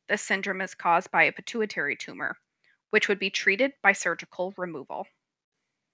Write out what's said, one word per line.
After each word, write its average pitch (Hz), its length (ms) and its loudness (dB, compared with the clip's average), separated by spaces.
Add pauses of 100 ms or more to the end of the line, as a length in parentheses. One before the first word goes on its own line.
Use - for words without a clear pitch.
this 208 140 0
syndrome 190 380 -2
is 190 160 -8
caused 175 340 4
by 165 140 6
a 139 80 4
pituitary 175 640 -4
tumor, - 400 -8 (540)
which 208 180 2
would 196 100 2
be 196 120 -2
treated 208 420 2 (100)
by 196 100 6
surgical 180 640 -4
removal. 180 500 -8 (880)